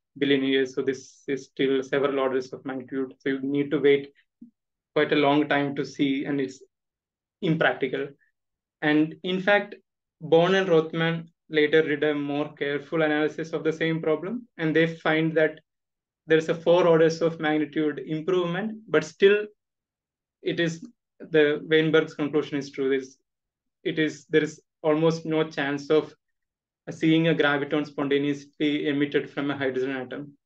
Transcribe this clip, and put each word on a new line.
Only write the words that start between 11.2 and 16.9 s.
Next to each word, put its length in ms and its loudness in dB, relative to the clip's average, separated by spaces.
later 340 4
did 220 -2
a 100 2
more 400 -4
careful 480 -4
analysis 500 -2
of 120 -6
the 80 2
same 300 -2
problem, 440 -4
and 180 -2
they 100 4
find 500 -2
that 240 0
there's 220 2
a 60 -2
four 320 4
orders 360 4